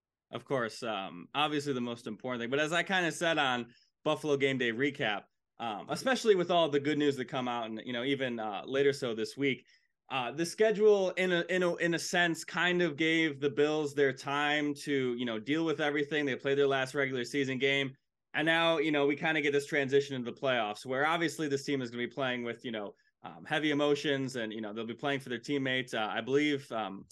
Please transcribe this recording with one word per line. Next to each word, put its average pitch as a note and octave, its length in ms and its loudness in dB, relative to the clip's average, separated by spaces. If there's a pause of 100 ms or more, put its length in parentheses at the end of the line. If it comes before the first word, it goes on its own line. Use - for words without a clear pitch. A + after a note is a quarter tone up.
(320)
Of A#2 120 -8
course, A#2+ 380 -4
um, F#2+ 540 -6
obviously D3 380 0
the B2 60 -2
most A#2+ 280 -6
important A#2 340 -6
thing, A#2 80 -6
but C#3 80 0
as D#3 160 0
I F3 80 2
kinda F3 300 0
said E3 260 0
on B2+ 300 2 (360)
Buffalo D3+ 340 0
Game C3+ 200 2
Day A#2+ 140 2
recap, B2 500 0 (380)
um, G#2+ 300 -6
especially A3+ 440 2
with F3+ 160 4
all E3+ 180 4
the C#3+ 120 2
good D3 180 0
news D3 200 4
that B2+ 80 -4
come B2+ 220 -4
out, A#2+ 220 -4
and, A2 160 -8
you B2 80 -6
know, A#2+ 100 -2
even, C3+ 360 -2
uh, G#2 260 -4
later C#3 260 2
so C3+ 220 -4
this A2 240 -4
week, C3+ 300 -2 (420)
uh, B2 220 -4
the D#3 140 -4
schedule G#3 640 4
in F#3 200 0
a, E3+ 160 4
in F#3 140 0
a, F3 140 2
in E3+ 180 0
a D#3 60 -2
sense E3+ 440 0
kind F3 380 0
of E3 160 0
gave D#3+ 420 2
the C#3 120 0
Bills D3 420 2
their C#3 200 4
time D3 600 0
to, C3+ 420 0
you B2 100 -2
know, A2+ 120 -2
deal C#3+ 260 0
with D#3+ 160 0
everything. D3 460 0
They B2+ 100 0
played C#3 220 0
their C#3+ 80 6
last C3+ 300 2
regular C3 280 0
season C3 360 -2
game, C#3 360 2 (380)
and D#3 140 0
now, E3 320 4
you D#3 120 2
know, C#3+ 140 4
we D3 100 2
kinda D#3+ 260 0
get C#3+ 120 2
this C#3+ 140 0
transition C#3 480 2
into A#2+ 160 -4
the - 100 -14
playoffs, A#2+ 460 0
where C3 180 0
obviously E3 420 0
this C3+ 180 -2
team C3+ 180 -2
is A#2 80 -6
gonna A#2+ 100 -6
be A#2+ 60 -2
playing B2 360 -4
with, A#2 220 -8
you B2 60 -6
know, G#2 240 -6 (280)
um, E2+ 220 -16
heavy D3+ 260 0
emotions, C#3+ 640 0
and, A2 160 -4
you A2+ 80 -8
know, G#2 100 -6
they'll A2+ 140 -6
be A2+ 80 -8
playing C#3+ 260 -4
for C3+ 80 -12
their A#2+ 120 -6
teammates. C3 540 -2
Uh, A2 160 0
I G#2+ 120 -2
believe, C3+ 500 0
um, G#2 400 -6